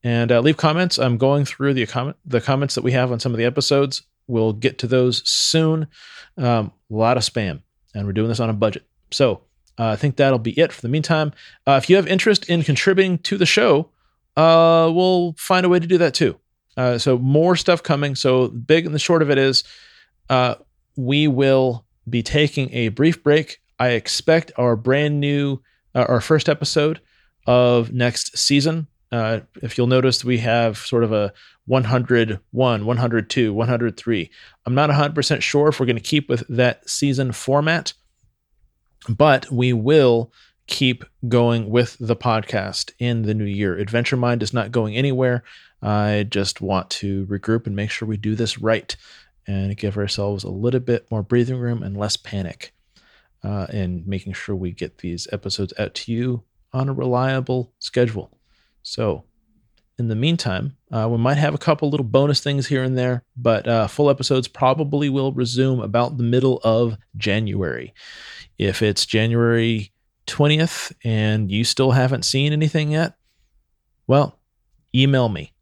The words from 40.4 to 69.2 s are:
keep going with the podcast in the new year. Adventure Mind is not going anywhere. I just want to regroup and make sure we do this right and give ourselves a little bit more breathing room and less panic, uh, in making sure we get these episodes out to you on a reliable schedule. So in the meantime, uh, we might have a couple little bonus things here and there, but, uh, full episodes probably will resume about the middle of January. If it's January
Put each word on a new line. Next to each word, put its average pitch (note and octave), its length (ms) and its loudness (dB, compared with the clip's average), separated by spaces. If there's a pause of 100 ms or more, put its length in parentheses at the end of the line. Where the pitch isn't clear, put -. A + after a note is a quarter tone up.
keep B2+ 360 -2 (240)
going A#2 420 2
with A#2 300 0
the A2+ 160 -2
podcast G#2 840 -4
in A#2 260 -2
the G#2+ 100 -2
new G#2+ 100 -2
year. G2 340 -2
Adventure A#2 380 -2
Mind A#2+ 260 0
is A2 120 -6
not A2+ 180 -4
going A2 240 -2
anywhere. B2+ 480 0 (400)
I G#2 460 0
just G2+ 320 -4
want F#2+ 300 -4
to G2 340 -6
regroup G2+ 400 -2
and G2+ 100 -6
make G#2 140 -4
sure - 180 -8
we G#2+ 80 -4
do G#2+ 200 -4
this A2+ 240 -4
right A2 360 -2 (520)
and G2 280 -4
give G#2 220 -6
ourselves G2+ 460 -4
a G2 60 -8
little A#2+ 300 -2
bit B2 300 -4
more G#2+ 140 -4
breathing B2 340 0
room A#2+ 240 -4
and G2 160 -8
less G#2 180 -4
panic, - 560 -10 (720)
uh, G2+ 300 -4
in F2+ 320 -4
making F#2+ 280 -6
sure - 220 -8
we F2+ 160 -6
get - 280 -10
these E2+ 340 -8
episodes G2 460 -6
out - 160 -6
to - 180 -8
you A#2+ 300 -4 (280)
on C3+ 160 -4
a C3+ 60 -4
reliable B2+ 840 -2
schedule. A#2 580 -4 (460)
So G2+ 420 -6 (720)
in A#2+ 100 -4
the A2 80 -2
meantime, C3+ 600 -4 (140)
uh, A2+ 180 -2
we A#2 80 -2
might C3 200 2
have D3 180 0
a - 40 -6
couple D3+ 300 0
little C#3+ 140 -2
bonus C3+ 380 2
things C#3 260 -4
here C3 160 0
and C3 120 -2
there, B2+ 280 -2 (120)
but, A#2 320 0
uh, A2+ 200 2
full D3 240 2
episodes C3 360 0
probably C#3+ 640 0
will C3+ 240 -2
resume B2+ 460 0
about A#2 380 -2
the A#2+ 60 -2
middle B2 400 2
of A2+ 320 2 (220)
January. G2 800 -4 (640)
If G2+ 240 0
it's G#2 240 0
January A#2 840 0 (360)